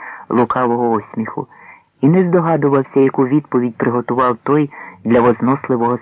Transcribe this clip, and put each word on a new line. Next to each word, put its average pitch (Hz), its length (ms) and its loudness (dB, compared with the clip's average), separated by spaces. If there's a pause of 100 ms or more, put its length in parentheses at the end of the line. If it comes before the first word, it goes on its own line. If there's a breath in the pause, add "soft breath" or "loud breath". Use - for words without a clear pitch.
(280 loud breath)
лукавого 120 640 0
осміху, 113 560 -6 (540 loud breath)
і 135 80 2
не 180 200 4
здогадувався, 143 720 0
яку 135 260 2
відповідь 123 500 -2
приготував 123 680 -2
той 143 280 0 (340 loud breath)
для 117 160 2
возносливого 120 800 0